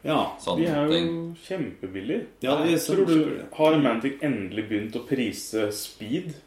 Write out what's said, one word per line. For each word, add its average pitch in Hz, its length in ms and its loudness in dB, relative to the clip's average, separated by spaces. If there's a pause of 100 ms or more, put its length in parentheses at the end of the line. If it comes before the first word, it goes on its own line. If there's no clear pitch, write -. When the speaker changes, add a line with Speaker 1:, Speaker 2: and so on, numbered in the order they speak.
Speaker 1:
Ja. 131 280 2 (100)
Speaker 2:
Sånne 165 220 0
Speaker 3:
De - 20 2
er 147 200 2
jo 156 60 2
Speaker 2:
ting. 165 180 2 (380)
Speaker 3:
kjempebillige. 117 760 -6 (180)
Speaker 1:
Ja, 135 220 2
de 170 100 4
er 156 40 2
Speaker 3:
Tror 190 280 2
du, 170 80 4
Speaker 1:
kjempebillige. - 300 2 (100)
Speaker 3:
har 156 240 6
Mantic 131 420 2
endelig 107 480 -2
begynt 110 300 -2
å - 80 -8
prise 113 680 -2
speed 151 600 -6 (140)